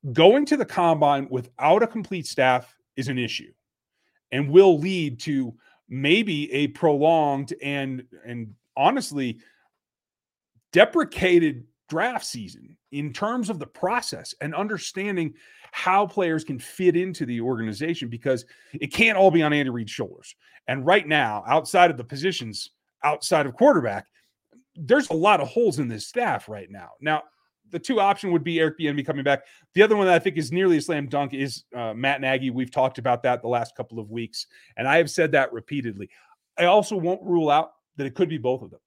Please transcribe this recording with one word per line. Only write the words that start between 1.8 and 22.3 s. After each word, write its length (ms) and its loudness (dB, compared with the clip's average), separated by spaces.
a 40 0
complete 380 -8
staff 480 0
is 140 -6
an 100 -4
issue 320 -8
and 180 -2
will 300 8
lead 400 -4
to 340 -4
maybe 640 0
a 160 0
prolonged 920 0
and, 440 -6
and 280 -12
honestly 600 0
deprecated 920 2
draft 360 -4
season 520 -14
in 180 -6
terms 380 -4
of 100 -8
the 80 -12
process 720 -6
and 160 -8
understanding 760 -6
how 340 0
players 360 -2
can 140 -8
fit 380 0
into 300 -4
the 140 -6
organization, 720 -4
because 360 -4
it 200 -8
can't 240 2
all 140 8
be 120 4
on 100 2
Andy 160 0
Reid's 220 -8
shoulders. 440 -10
And 180 -4
right 220 4
now, 400 0
outside 440 4
of 60 -8
the 60 -12
positions, 680 -8